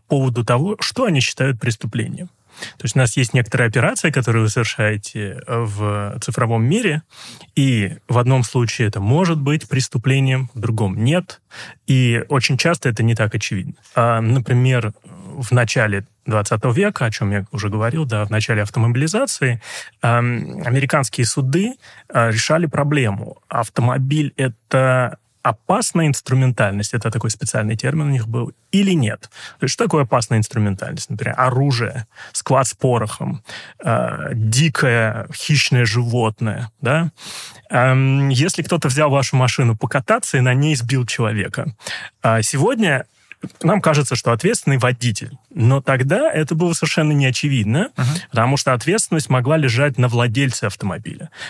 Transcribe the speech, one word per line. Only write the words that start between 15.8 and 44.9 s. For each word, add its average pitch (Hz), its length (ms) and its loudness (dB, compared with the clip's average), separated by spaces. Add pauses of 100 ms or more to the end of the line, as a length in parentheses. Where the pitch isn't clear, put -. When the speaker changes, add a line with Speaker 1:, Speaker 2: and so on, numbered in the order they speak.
Speaker 1:
двадцатого 107 480 0
века, 196 320 0
о 110 60 0
чём 101 200 -2
я 101 200 -2
уже 104 180 -4
говорил, 120 360 -2
да, 107 200 -2
в 104 60 -6
начале 107 320 0
автомобилизации, 123 960 0 (400)
ам, 120 640 0
американские 127 640 0
суды, 165 460 0 (400)
а, 117 180 2
решали 156 360 2
проблему. 127 680 -2 (120)
Автомобиль — 131 880 0
это 127 800 0 (260)
опасная 170 640 0
инструментальность, 123 880 0
это 110 160 -2
такой 113 180 -2
специальный 110 480 -4
термин 147 300 -2
у 143 40 2
них 117 160 0
был, 113 240 -4 (200)
или 196 240 4
нет? 110 340 -2 (300)
То - 60 -2
есть 123 100 0
что - 100 0
такое 156 180 2
опасная 120 360 2
инструментальность? 104 720 -2
Например, 110 280 -4
оружие, 127 680 0 (260)
склад 131 340 0
с - 60 -8
порохом, 120 680 -2 (400)
э, 120 500 -2
дикое 113 1040 2
хищное 131 500 2
животное, 113 840 -2 (100)
да? 156 300 0 (600)
Эм, 135 580 4
если 143 340 0
кто-то 156 260 0
взял 147 220 2
вашу 139 260 2
машину 123 400 2
покататься 151 600 0
и 127 40 4
на 127 140 4
ней 147 200 2
сбил 120 300 0
человека, 107 680 -4 (480)
а 113 180 4
сегодня 160 640 0 (580)
нам 185 180 2
кажется, 143 340 2
что 117 160 0
ответственный 143 480 0
водитель. 123 580 -2 (160)